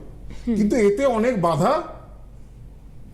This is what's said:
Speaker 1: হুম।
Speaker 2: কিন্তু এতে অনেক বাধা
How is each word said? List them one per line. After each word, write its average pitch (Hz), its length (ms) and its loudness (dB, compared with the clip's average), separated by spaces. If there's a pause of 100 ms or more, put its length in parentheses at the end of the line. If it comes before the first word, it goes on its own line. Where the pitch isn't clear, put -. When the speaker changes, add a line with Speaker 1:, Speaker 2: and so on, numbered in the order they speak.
(460)
Speaker 1:
হুম। 233 100 0
Speaker 2:
কিন্তু 208 200 4
এতে 202 300 4
অনেক 240 340 2
বাধা 170 320 4 (1400)